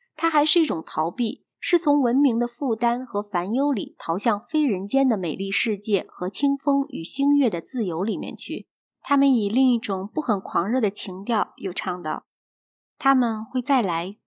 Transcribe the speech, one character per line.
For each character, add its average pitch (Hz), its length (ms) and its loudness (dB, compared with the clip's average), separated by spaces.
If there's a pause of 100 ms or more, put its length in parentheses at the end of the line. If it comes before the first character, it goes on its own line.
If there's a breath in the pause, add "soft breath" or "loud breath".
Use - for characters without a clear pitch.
(140)
它 330 160 -2
还 311 160 4
是 339 140 4
一 320 40 4
种 185 200 -2
逃 - 260 -2
避， - 340 -4 (160)
是 - 180 2
从 294 220 4
文 240 140 2
明 262 240 4
的 240 80 2
负 240 300 -2
担 240 280 -2
和 208 180 -4
烦 185 300 -4
忧 277 200 2
里 202 260 -4
逃 165 180 -4
向 208 320 0
非 311 160 2
人 202 220 0
间 269 220 2
的 220 100 2
美 170 160 -4
丽 190 160 -6
世 214 260 -2
界 196 320 0
和 180 220 -6
清 277 260 0
风 277 320 0
与 165 140 -8
星 277 340 2
月 277 140 4
的 170 100 -4
自 240 240 -6
由 170 180 -2
里 208 140 -2
面 - 200 -8
去。 - 320 -10 (340)
他 285 140 2
们 277 160 6
以 214 160 2
另 254 240 4
一 240 60 2
种 196 300 -4
不 - 120 -4
很 202 200 0
狂 180 280 -4
热 254 120 0
的 208 100 2
情 190 320 -10
调 214 360 -2
又 190 140 -6
唱 180 300 -6
道 156 220 -6 (720)
：“他 269 160 2
们 226 300 0
会 254 160 -4
再 254 220 0
来， 180 340 -4 (100)